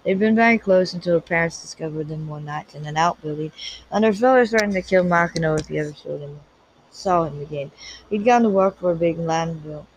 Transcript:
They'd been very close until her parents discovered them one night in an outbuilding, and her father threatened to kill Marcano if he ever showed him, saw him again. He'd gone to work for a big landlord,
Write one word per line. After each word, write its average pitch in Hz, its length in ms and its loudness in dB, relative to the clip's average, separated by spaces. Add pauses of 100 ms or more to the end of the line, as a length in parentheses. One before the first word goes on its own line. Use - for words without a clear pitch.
They'd 190 160 0
been 220 160 4
very 226 220 4
close 185 360 2
until 175 220 -2
her 165 60 2
parents 165 400 -2
discovered 156 480 -10
them 156 180 -10
one 151 180 -12
night 147 300 -12
in 147 100 -12
an 151 120 -6
outbuilding, 156 540 -2 (380)
and 208 140 0
her 220 80 6
father 247 340 4
threatened 208 280 0
to 185 80 -2
kill 185 240 2
Marcano 170 540 0
if 156 80 -8
he 151 120 -6
ever 151 140 -6
showed 147 280 -10
him, 147 200 -16 (500)
saw 180 320 0
him 147 180 -8
again. 147 300 -10 (380)
He'd 208 160 -2
gone 240 180 4
to 226 60 4
work 190 300 2
for 180 120 0
a 170 40 0
big 165 220 0
landlord, 160 680 -4 (120)